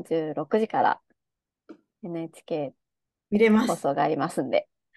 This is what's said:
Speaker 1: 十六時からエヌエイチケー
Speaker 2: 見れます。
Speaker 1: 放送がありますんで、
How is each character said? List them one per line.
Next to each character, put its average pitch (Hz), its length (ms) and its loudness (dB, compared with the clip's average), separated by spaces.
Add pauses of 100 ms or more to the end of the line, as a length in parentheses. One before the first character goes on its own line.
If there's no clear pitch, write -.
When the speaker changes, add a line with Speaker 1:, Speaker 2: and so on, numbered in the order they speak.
Speaker 1:
十 156 260 -2
六 156 240 -2
時 220 80 0
か 143 160 0
ら - 180 0 (1040)
エ 190 60 -12
ヌ 170 120 -8
エ 165 40 -8
イ 160 60 -12
チ - 140 -20
ケ 151 240 -8
ー - 40 -14 (580)
Speaker 2:
見 208 80 2
れ 226 120 6
ま 220 120 6
す。 - 60 0
Speaker 1:
放 170 80 0
送 143 180 -2
が 151 80 0
あ 151 60 2
り 156 80 -2
ま 143 140 -2
す 165 120 -2
ん 131 80 -6
で、 - 160 0 (300)